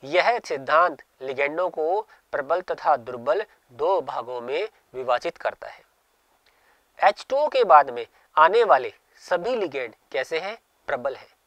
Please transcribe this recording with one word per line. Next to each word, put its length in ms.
यह 360
सिद्धांत 600
लिगेंडों 480
को 320
प्रबल 300
तथा 340
दुर्बल 480
दो 320
भागों 380
में 260
विभाजित 440
करता 300
है। 160
एच 300
टू 80
ओ 120
के 160
बाद 240
में 160
आने 280
वाले 280
सभी 320
ligand 380
कैसे 280
हैं? 180
प्रबल 280
हैं। 120